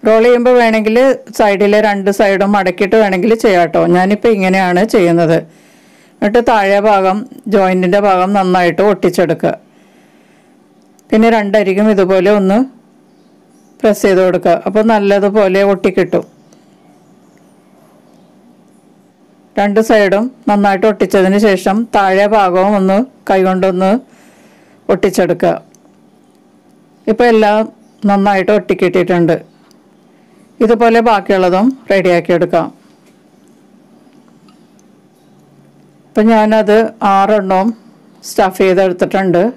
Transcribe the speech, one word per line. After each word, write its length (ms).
Roll 200
ചെയ്യുമ്പോൾ 340
വേണമെങ്കിൽ 360
സൈഡിലെ 400
രണ്ട് 300
സൈഡും 380
മടക്കിയിട്ട് 460
വേണമെങ്കിൽ 300
ചെയ്യാം 300
ട്ടോ. 100
ഞാനിപ്പോൾ 400
ഇങ്ങനെയാണ് 460
ചെയ്യുന്നത്. 420
എന്നിട്ട് 340
താഴെ 400
ഭാഗം, 300
ജോയിൻറ്റിൻ്റെ 520
ഭാഗം 320
നന്നായിട്ട് 520
ഒട്ടിച്ചെടുക്കുക. 600
പിന്നെ 260
രണ്ടരികും 580
ഇതുപോലെ 360
ഒന്ന് 180
press 260
ചെയ്ത് 180
കൊടുക്കുക. 300
അപ്പോൾ 160
നല്ലതുപോലെ 720
ഒട്ടിക്കിട്ടും. 520
രണ്ട് 300
സൈഡും 360
നന്നായിട്ട് 400
ഒട്ടിച്ചതിന് 560
ശേഷം 480
താഴെ 400
ഭാഗവും 460
ഒന്ന് 180
കൈകൊണ്ടൊന്ന് 640
ഒട്ടിച്ചെടുക്കുക. 640
ഇപ്പോൾ 200
എല്ലാം 400
നന്നായിട്ട് 480
ഒട്ടിക്കിട്ടിട്ടുണ്ട്. 800
ഇതുപോലെ 340
ബാക്കിയുള്ളതും 580
റെഡിയാക്കിയെടുക്കാം. 760
ഇപ്പം 240
ഞാനത് 440
ആറെണ്ണവും 540
സ്റ്റഫ് 340
ചെയ്തെടുത്തിട്ടുണ്ട്. 800